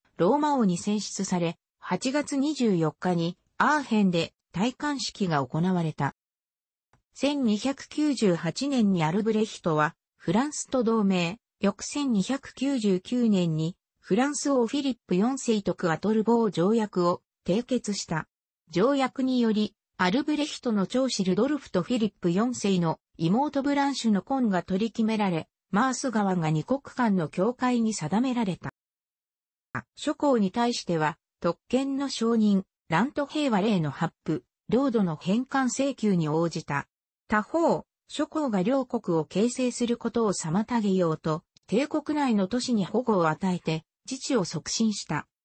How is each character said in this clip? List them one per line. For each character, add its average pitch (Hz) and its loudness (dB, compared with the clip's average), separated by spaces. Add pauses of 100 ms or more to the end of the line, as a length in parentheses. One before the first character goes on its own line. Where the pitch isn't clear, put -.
(180)
ロ 185 4
ー - 4
マ 294 2
王 247 2
に 175 2
選 208 -2
出 202 -6
さ 180 0
れ、 170 -2 (220)
八 240 -4
月 285 -2
二 285 0
十 226 2
四 160 2
日 180 -2
に 170 -2 (200)
ア 277 2
ー 285 -2
ヘ 214 2
ン 185 4
で 165 -2 (200)
戴 226 -2
冠 294 -4
式 - -6
が 143 0
行 151 -4
わ 180 0
れ 160 -2
た。 139 -4 (1000)
千 285 0
二 214 2
百 269 -4
九 302 0
十 196 2
八 165 -4
年 233 2
に 175 2
ア 156 0
ル 208 0
ブ 220 0
レ 220 0
ヒ - -10
ト 160 0
は 151 2 (220)
フ - -2
ラ 226 4
ン 302 -6
ス - -10
と 254 0
同 226 2
盟、 180 0 (220)
翌 196 0
千 285 -4
二 196 2
百 - -4
九 277 -2
十 202 2
九 240 0
年 175 2
に 160 -4 (240)
フ - -2
ラ 262 2
ン 294 -4
ス 285 -2
王 240 2
フ 285 -2
ィ 285 -2
リ 269 0
ッ - -20 (100)
プ 180 0
四 247 0
世 220 0
と 175 -2
ク 170 -2
ア 156 -2
ト 214 0
ル 220 2
ボ 226 2
ー 185 -2
条 185 2
約 196 2
を - -2 (240)
締 214 2
結 233 -2
し - -8
た。 156 -4 (420)
条 190 4
約 262 0
に 254 2
よ 226 4
り、 214 0 (240)
ア 180 2
ル 269 2
ブ 302 -2
レ 294 -2
ヒ - -10
ト 233 -2
の 196 2
長 254 0
子 208 -2
ル 185 0
ド 220 2
ル 294 0
フ - -14
と 180 0
フ 240 -4
ィ 247 0
リ 214 0
ッ - -16
プ 175 0
四 220 0
世 196 0
の 165 0 (180)
妹 247 0
ブ 285 0
ラ 285 2
ン 277 -2
シ 226 -2
ュ - 4
の 190 2
婚 262 -2
が 180 0
取 190 -2
り 202 -8
決 220 -2
め 220 0
ら 208 2
れ、 160 -2 (240)
マ 247 2
ー - -2
ス 262 -4
川 202 0
が 160 0
二 156 0
国 269 -2
間 226 0
の 156 0
境 214 0
界 247 0
に 220 0
定 156 -2
め 254 0
ら 233 -2
れ 180 -4
た。 - -10 (1200)
諸 302 -4
侯 277 2
に 196 2
対 240 0
し - -8
て 170 -2
は、 156 0 (220)
特 170 -2 (120)
権 269 0
の 277 -4
承 233 0
認、 208 4 (260)
ラ 165 2
ン 294 -4
ト 294 -2
平 294 -2
和 202 2
令 208 2
の 156 -2
発 - -4 (120)
布、 151 -4 (240)
領 262 2
土 214 2
の 165 0
返 214 -2
還 262 0
請 269 -2
求 208 2
に 160 2
応 160 0
じ 160 -8
た。 143 -4 (420)
他 214 2
方、 285 0 (240)
諸 302 -4
侯 302 -2
が 196 2
両 262 0
国 185 -2
を 156 0
形 208 0
成 247 -2
す 240 -4
る 240 0
こ 233 -6
と 233 0
を 190 2
妨 214 -2
げ 202 2
よ 180 2
う 156 -2
と、 160 -4 (240)
帝 262 0
国 302 -2
内 262 2
の 190 2
都 240 -2
市 247 -2
に 208 2
保 214 -2
護 220 2
を 165 2
与 180 0
え 165 -4
て、 160 -4 (240)
自 262 -10
治 277 -2
を 196 2
促 - -8
進 220 0
し - -10
た。 151 -4 (180)